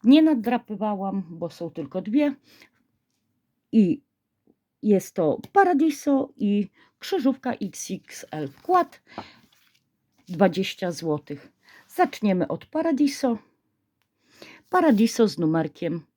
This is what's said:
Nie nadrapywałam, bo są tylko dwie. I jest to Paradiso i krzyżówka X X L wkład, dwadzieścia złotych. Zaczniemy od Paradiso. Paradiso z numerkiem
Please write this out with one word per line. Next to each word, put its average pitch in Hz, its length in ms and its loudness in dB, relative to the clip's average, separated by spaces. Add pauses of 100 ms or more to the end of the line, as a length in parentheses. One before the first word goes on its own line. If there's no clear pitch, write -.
Nie 277 180 8
nadrapywałam, 214 1080 -2
bo 165 200 -8
są 165 220 -12
tylko 165 300 -10
dwie. 285 340 0 (1400)
I 196 300 2 (800)
jest 202 340 0
to 160 240 0 (140)
Paradiso 294 840 2
i 202 320 0 (300)
krzyżówka 262 540 -2
X - 380 -10
X - 400 -14
L 151 160 -8
wkład, - 540 -2 (1300)
dwadzieścia 180 640 -2
złotych. 151 600 -8 (360)
Zaczniemy 202 600 0
od - 180 -8
Paradiso. 277 720 -2 (1300)
Paradiso 233 580 4
z - 100 -4
numerkiem 165 680 -2 (120)